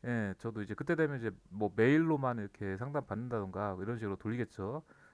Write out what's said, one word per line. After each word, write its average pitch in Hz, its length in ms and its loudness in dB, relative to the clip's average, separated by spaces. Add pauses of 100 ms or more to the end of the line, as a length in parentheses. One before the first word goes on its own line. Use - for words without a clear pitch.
예, 113 320 0
저도 110 240 -6
이제 101 120 -6
그때 139 220 -2
되면 151 220 2
이제 113 140 -2 (180)
뭐 101 260 0
메일로만 135 640 6
이렇게 98 380 -4
상담 135 280 -4
받는다던가 101 760 -4
이런 113 160 -4
식으로 101 200 -4
돌리겠죠. 113 640 -4 (300)